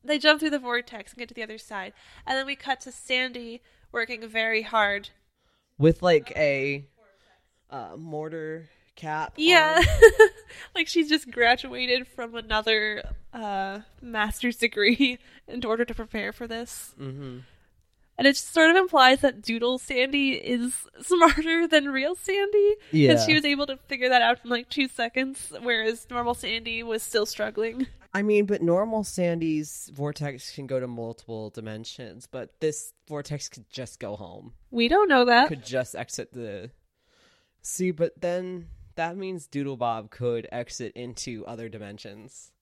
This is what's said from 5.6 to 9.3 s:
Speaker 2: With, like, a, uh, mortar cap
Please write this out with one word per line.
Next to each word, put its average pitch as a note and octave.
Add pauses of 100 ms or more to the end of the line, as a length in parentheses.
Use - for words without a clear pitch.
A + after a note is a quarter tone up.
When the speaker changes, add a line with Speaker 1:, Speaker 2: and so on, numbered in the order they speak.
Speaker 2:
With, D#3+
like, E3+
a, C#3 (840)
uh, G#2
mortar D#3+ (260)
cap D#3